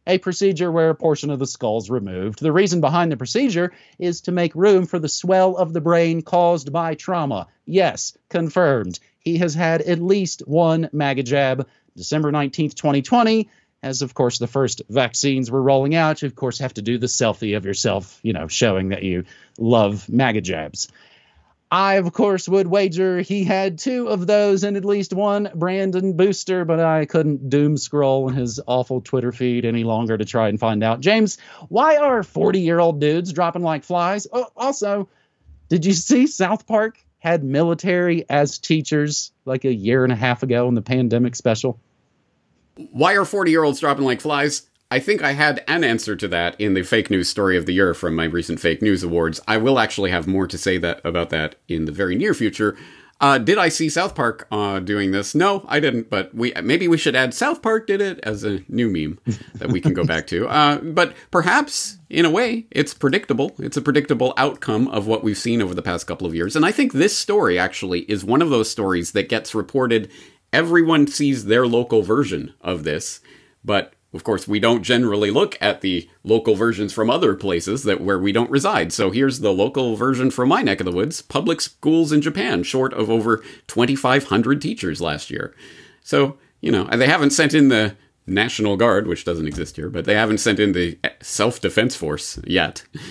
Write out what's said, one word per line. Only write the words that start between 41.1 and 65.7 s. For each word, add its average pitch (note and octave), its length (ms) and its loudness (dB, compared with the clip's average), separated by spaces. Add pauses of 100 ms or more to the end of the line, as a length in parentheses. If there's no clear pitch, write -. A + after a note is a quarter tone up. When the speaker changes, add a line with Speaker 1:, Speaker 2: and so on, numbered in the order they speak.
Speaker 1:
special? A#2 460 -2 (1120)
Speaker 2:
Why F3 220 4
are G3 100 4
forty-year-olds D#3+ 560 2
dropping C#3+ 240 0
like B2+ 160 0
flies? D3 480 -2 (220)
I B2+ 100 0
think G3+ 220 0
I C#3 100 0
had D3 340 0
an E3+ 160 0
answer A2+ 320 0
to F#2+ 140 -6
that F2 320 -2
in G#2 140 2
the F#2 80 2
fake G#2 280 0
news F#2 180 2
story F#2+ 280 2
of E2 100 0
the F#2 60 -2
year F2+ 220 4
from E2 200 -4
my D#2+ 100 0
recent E2 360 -4
fake E2 220 0
news F#2+ 200 2
awards. E2 460 -2
I A2 80 2
will B2+ 220 2
actually G#2 320 0
have E2+ 160 -2
more F#2+ 200 0
to E2 120 -8
say F#2 200 0
that, E2+ 260 -4
about E2+ 260 -2
that D#2 260 -4 (120)
in D#2+ 180 -2
the D2+ 60 -6
very F#2 220 -2
near F3+ 200 0
future. G#2+ 420 -2 (440)
Uh, C#3 180 6
did E3 200 2
I F3 120 2
see D#3+ 180 -2
South F3 260 -2
Park, A#2 380 -2
uh, G2+ 280 -2
doing G2 300 -2
this? G2 240 -4
No, F#3 340 0
I D3 120 0
didn't, A#2+ 300 -2
but F#2+ 240 -4
we, A#2 180 -2 (100)
maybe E3 240 2
we E3 120 4
should C3+ 180 0
add B2+ 160 2
"South D4 300 -2
Park A3 240 0
did G3 140 0
it" F#3+ 220 -4
as G#2+ 220 -6
a G2 240 -2
new A#2 200 0
meme E2 300 -2 (360)
that - 160 -6
we F#2 100 0
can - 140 0
go F2 100 0
back D#2+ 240 -2
to. F#2 200 -2
Uh, D3 300 2
but E3 360 0 (160)
perhaps, F#3+ 680 0 (120)
in E3 140 2
a D#3+ 60 4
way, A3+ 400 -2
it's - 220 -2
predictable. C#3 640 -2
It's - 180 -8
a C3+ 60 -4
predictable C#3 540 0
outcome A2+ 520 0
of G2+ 180 -4
what A2 180 -2
we've G#2 140 -2
seen A#2 240 0
over F#2 120 -2